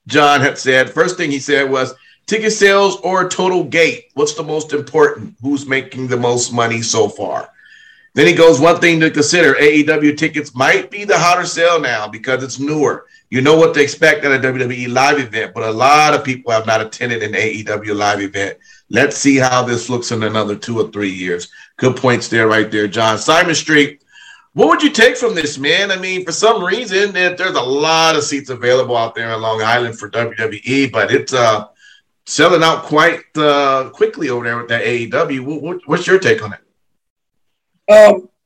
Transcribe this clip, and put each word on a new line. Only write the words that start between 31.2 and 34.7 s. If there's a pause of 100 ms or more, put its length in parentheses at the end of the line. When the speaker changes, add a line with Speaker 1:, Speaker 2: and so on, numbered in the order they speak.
Speaker 1:
uh, (600)
selling
out
quite, (120)
uh,
quickly
over
there
with
that